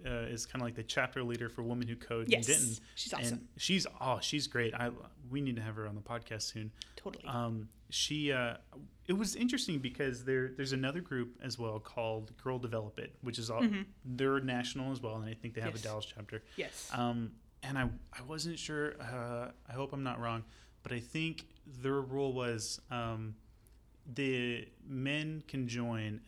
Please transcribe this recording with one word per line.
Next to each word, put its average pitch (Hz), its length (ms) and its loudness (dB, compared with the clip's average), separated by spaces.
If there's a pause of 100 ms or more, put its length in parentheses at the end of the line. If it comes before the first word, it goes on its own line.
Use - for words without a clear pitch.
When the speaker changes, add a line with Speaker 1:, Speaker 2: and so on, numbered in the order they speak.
Speaker 1:
Mm-hmm. 131 40 -6
Speaker 2:
uh, 120 260 -2
is 113 120 -2
kinda 131 200 -2
like 117 100 -2
the 113 80 -4
chapter 127 400 2
leader 120 260 0
for 123 120 -4
Women 120 260 0
Who 117 80 -2
Code 117 340 -2
Speaker 1:
Yes. 117 180 6
Speaker 2:
in 139 80 8
Denton. 123 200 4 (200)
Speaker 1:
She's - 180 -4
Speaker 2:
And - 100 0
Speaker 1:
awesome. 120 240 0 (100)
Speaker 2:
she's, 185 300 4 (140)
oh, 123 200 2
she's 143 260 2
great. 117 260 4
I, 120 160 0 (400)
we 139 120 0
need 131 160 2
to 110 40 -2
have 110 140 -2
her 107 120 -4
on 104 80 -4
the 104 60 -6
podcast 113 420 -4
soon. 110 280 -4 (240)
Speaker 1:
Totally. - 300 -8
Speaker 2:
Um, 113 440 -2 (200)
she, 151 420 2
uh, 120 240 2 (520)
it 180 60 4
was 196 220 2
interesting 240 440 2
because 131 440 0
there, 127 320 4
there's 135 160 0
another 135 300 2
group 123 420 -2
as 123 160 -4
well 110 200 0
called 110 580 -2
Girl 131 200 0
Develop 113 420 -2
It, - 220 -6
which 120 160 -2
is 113 140 -2
all, 113 100 2
Speaker 1:
Mm-hmm. 104 200 6 (240)
Speaker 2:
they're 135 340 4
national 131 540 0
as 120 80 -4
well, 110 160 -2
and 110 80 -2
I 113 100 -4
think 117 180 -6
they 110 80 -2
have 113 120 0
Speaker 1:
Yes. 110 80 -4
Speaker 2:
a - 20 -4
Dallas 107 300 -2
chapter. 110 300 -6 (120)
Speaker 1:
Yes. - 380 -6
Speaker 2:
Um, 120 380 2 (300)
and 135 160 -2
I, 127 120 4 (280)
I - 60 -8
wasn't 156 340 -4
sure, 147 440 0
uh, 120 500 -4 (160)
I 120 60 -8
hope 135 200 -2
I'm 139 100 -2
not 120 180 -2
wrong, 117 220 0 (380)
but - 120 -6
I 120 60 0
think 160 460 -2 (360)
their 139 200 4
rule 135 320 2
was, 120 560 0
um, 110 460 -2 (760)
the 123 560 2 (200)
men 147 600 0
can 131 200 0
join 113 600 0